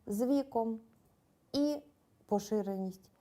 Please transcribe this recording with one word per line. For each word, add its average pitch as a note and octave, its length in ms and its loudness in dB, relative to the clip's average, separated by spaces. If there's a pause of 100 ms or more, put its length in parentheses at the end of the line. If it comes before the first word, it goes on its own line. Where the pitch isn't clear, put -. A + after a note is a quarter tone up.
з G#3 200 0
віком B3 520 2 (760)
і D4 240 2 (500)
поширеність, G3 840 -2 (100)